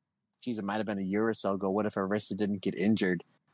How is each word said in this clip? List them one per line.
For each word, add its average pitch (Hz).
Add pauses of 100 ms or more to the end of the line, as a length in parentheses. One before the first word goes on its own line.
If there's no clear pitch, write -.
(440)
geez, 120
it 101
might 101
have 107
been 104
a 98
year 104
or 110
so 98
ago. 95
What 104
if 104
Arisa 101
didn't 101
get 95
injured, 95 (300)